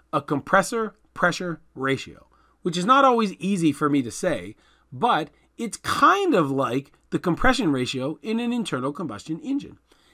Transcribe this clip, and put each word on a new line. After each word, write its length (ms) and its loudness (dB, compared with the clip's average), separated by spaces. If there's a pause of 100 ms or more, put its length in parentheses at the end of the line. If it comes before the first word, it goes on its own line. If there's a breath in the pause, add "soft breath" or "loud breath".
(120 soft breath)
a 100 -2
compressor 720 0 (200)
pressure 460 -2 (140)
ratio, 540 -4 (340 soft breath)
which 140 -4
is 100 -2
not 180 6
always 300 4
easy 380 0
for 180 0
me 120 2
to 100 -8
say, 420 -6 (380 soft breath)
but 380 0 (280 soft breath)
it's 200 -8
kind 540 2
of 160 4
like 440 -2 (180)
the 80 -2
compression 540 2
ratio 500 -4
in 160 -4
an 140 -4
internal 400 -4
combustion 480 -8
engine. 400 -6 (340 soft breath)